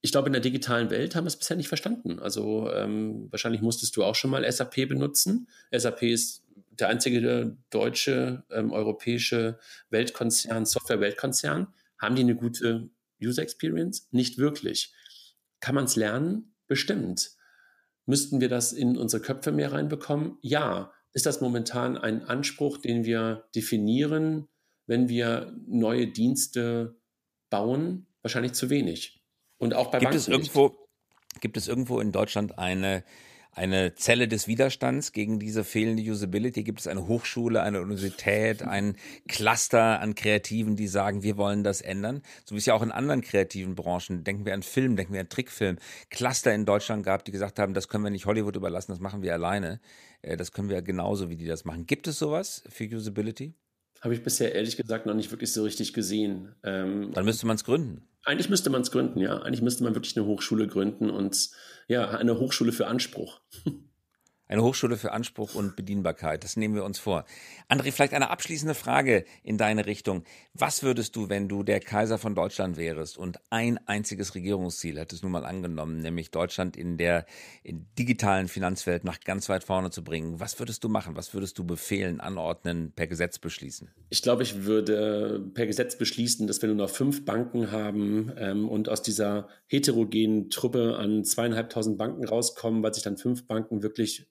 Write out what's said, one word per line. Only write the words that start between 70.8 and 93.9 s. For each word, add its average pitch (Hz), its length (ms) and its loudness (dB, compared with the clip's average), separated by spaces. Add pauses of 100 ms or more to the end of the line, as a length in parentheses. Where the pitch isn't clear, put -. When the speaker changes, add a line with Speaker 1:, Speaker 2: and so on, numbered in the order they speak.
Speaker 2:
würdest 120 320 0
du, 104 140 -4
wenn 101 180 0
du 101 160 -2
der 104 160 2
Kaiser 110 400 0
von 104 160 -4
Deutschland 92 420 -2
wärest 80 400 -6
und 90 220 -8 (100)
ein 113 380 0
einziges 101 480 -4
Regierungsziel 90 640 -4
hättest, 85 240 -10
nun 95 80 -2
mal 85 140 -2
angenommen, 80 560 -6
nämlich 82 280 -6
Deutschland 90 460 -2
in 87 220 -6
der, 85 280 4 (380)
in 82 240 -12 (100)
digitalen 101 520 4
Finanzwelt 92 560 -2
nach 85 160 -6
ganz 95 260 -4
weit 95 160 0
vorne 92 280 0
zu 87 120 -10
bringen, 80 380 -6
was - 180 -8
würdest 120 240 -6
du 113 60 -2
machen? 101 260 -2
Was 85 180 -12
würdest 95 240 -6
du 95 60 -6
befehlen, 87 560 -2
anordnen, 85 720 -4
per 85 160 -4
Gesetz 85 320 -4
beschließen? - 500 -12 (200)
Speaker 1:
Ich - 120 -2
glaube, 123 220 4
ich 101 220 -6
würde 104 760 2 (120)
per 117 120 0
Gesetz 123 320 -2
beschließen, 117 500 0
dass 92 140 -2
wir 113 60 2
nur 107 80 4
noch 101 160 0
fünf 139 340 0
Banken 117 460 0
haben, 104 640 0
ähm, 104 300 0
und 110 220 0
aus 107 120 0
dieser 104 460 0 (200)
heterogenen 110 840 4
Truppe 120 460 2
an 107 260 0
zweieinhalbtausend 110 720 0
Banken 120 280 -2
rauskommen, 113 580 0
weil 107 100 0
sich - 100 -6
dann 101 140 -4
fünf 123 300 -2
Banken 110 340 -2
wirklich 107 500 -2